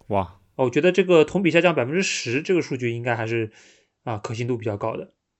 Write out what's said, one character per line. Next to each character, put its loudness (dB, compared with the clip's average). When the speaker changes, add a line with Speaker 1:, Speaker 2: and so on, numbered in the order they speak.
Speaker 1:
哇。 -2
Speaker 2:
我 2
觉 0
得 4
这 2
个 6
同 -2
比 2
下 4
降 4
百 0
分 -6
之 0
十， -4
这 -2
个 2
数 -6
据 -2
应 -6
该 -2
还 -2
是， -2
啊， -6
可 -8
信 -4
度 -2
比 -10
较 -4
高 -6
的。 -14